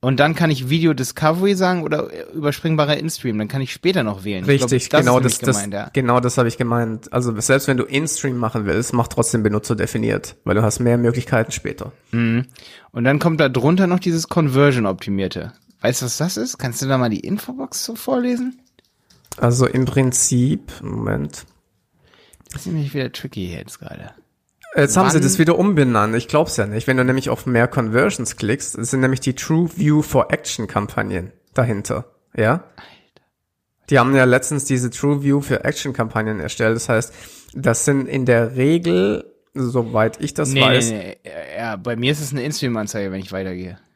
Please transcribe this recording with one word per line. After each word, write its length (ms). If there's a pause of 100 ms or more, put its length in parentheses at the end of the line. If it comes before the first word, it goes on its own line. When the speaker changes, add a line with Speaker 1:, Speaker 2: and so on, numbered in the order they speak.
Speaker 1:
Und 140
dann 160
kann 160
ich 180
Video 260
Discovery 600
sagen 300
oder 240 (240)
überspringbarer 640
In-Stream. 420
Dann 80
kann 160
ich 100
später 300
noch 220
wählen. 160
Ich 180
glaub, 140
Speaker 2:
Richtig, 160
Speaker 1:
das 120
Speaker 2:
genau 200
Speaker 1:
ist 60
Speaker 2:
das, 60 (100)
Speaker 1:
nämlich 40
Speaker 2:
das, 120
Speaker 1:
gemeint, 160
ja. 180
Speaker 2:
genau 260
das 200
habe 100
ich 100
gemeint. 540
Also 280
selbst 280
wenn 80
du 80
In-Stream 520
machen 300
willst, 280
mach 120
trotzdem 380
benutzerdefiniert, 1000
weil 140
du 60
hast 180
mehr 180
Möglichkeiten 540
später. 400 (180)
Speaker 1:
Mhm. 360 (440)
Und 140
dann 160
kommt 180
da 100
drunter 380
noch 140
dieses 280
Conversion-Optimierte. 1200 (300)
Weißt 200
du, 40
was 100
das 200
ist? 220
Kannst 240
du 60
da 100
mal 120
die 100
Infobox 640
so 100
vorlesen? 640 (800)
Speaker 2:
Also 320
im 160
Prinzip, 880 (100)
Moment. 640 (1040)
Speaker 1:
Das 100
ist 100
nämlich 200
wieder 200
tricky 340
hier 120
jetzt 200
gerade. 320 (640)
Speaker 2:
Jetzt 220
haben 140
sie 60
Speaker 1:
Wann 60
Speaker 2:
das 160
wieder 200
umbenannt. 580
Ich 120
glaub's 280
ja 100
nicht. 200
Wenn 100
du 80
nämlich 240
auf 180
mehr 220
Conversions 680
klickst, 420
es 120
sind 100
nämlich 200
die 140
True 420
View 260
for 300
Action 340
Kampagnen 680 (200)
dahinter. 540 (280)
Ja? 180
Speaker 1:
Alter. 120 (1300)
Speaker 2:
Die 80
haben 180
ja 80
letztens 400
diese 260
True 320
View 200
for 220
Action 280
Kampagnen 480
erstellt. 360
Das 120
heißt, 240 (420)
das 300
sind 240
in 160
der 320
Regel, 680 (260)
soweit 680
ich 100
das 200
Speaker 1:
Nee, 100
Speaker 2:
weiß 280
Speaker 1:
nee, 340
nee. 60
Ja, 280 (140)
ja, 40
bei 200
mir 160
ist 100
es 100
eine 100
In-Stream-Anzeige, 680
wenn 80
ich 120
weitergehe. 460 (180)